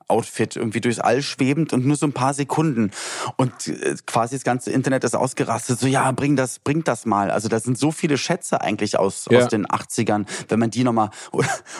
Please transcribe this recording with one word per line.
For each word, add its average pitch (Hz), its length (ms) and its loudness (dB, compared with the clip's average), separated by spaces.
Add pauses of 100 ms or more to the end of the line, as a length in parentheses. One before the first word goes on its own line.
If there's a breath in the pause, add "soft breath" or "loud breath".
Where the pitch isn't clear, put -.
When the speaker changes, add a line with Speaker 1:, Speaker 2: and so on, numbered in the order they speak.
(120)
Speaker 1:
Outfit, 113 440 0
irgendwie 110 260 -2
durchs 120 160 0
All 120 240 2
schwebend 139 500 0
und 127 140 2
nur 147 100 4
so 156 120 0
ein 139 60 -2
paar 131 200 2
Sekunden. 139 560 0 (480 loud breath)
Und, - 300 -2
äh, 71 280 -2 (120)
quasi 120 300 0
das - 60 -10
ganze 127 280 -2
Internet 131 320 2
ist 117 120 0
ausgerastet, 120 640 -2
so, 131 60 0
"Ja, 131 280 2
bring 143 220 2
das, 131 220 0
bring 156 260 -2
das 123 220 -2
mal." 101 240 2
Also, 104 180 0
da 113 120 2
sind 123 180 -2
so 151 140 2
viele 151 260 0
Schätze - 440 -2
eigentlich 104 360 -2
aus, - 320 0
Speaker 2:
Ja. 117 80 8
Speaker 1:
aus 123 120 4
den 110 220 -2
achtzigern, 104 540 -2 (220 loud breath)
wenn 110 100 0
man 113 140 2
die 123 120 0
nochmal, 113 280 2 (100)
<laughs> - 100 -18
oder, - 160 0 (320 loud breath)